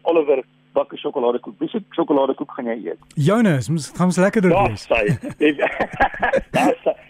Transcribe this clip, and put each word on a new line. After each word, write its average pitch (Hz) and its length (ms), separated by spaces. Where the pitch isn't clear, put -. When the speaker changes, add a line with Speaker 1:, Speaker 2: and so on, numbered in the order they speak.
Speaker 1:
Oliver 147 400
bak 139 200
'n 151 40
sjokoladekoek. 120 640
Wie 165 100
se 214 120
sjokoladekoek 143 600
gaan 127 140
jy 113 240
eet? 82 100
Speaker 2:
Joune, 185 420
is 110 120
mos, 156 260
gaan 180 120
mos 175 100
lekkerder 185 340
Speaker 1:
Daar 190 180
Speaker 2:
wees. 107 180
Speaker 1:
sy. 117 300
<laughs> - 1120
Daar 381 320
sy. 156 100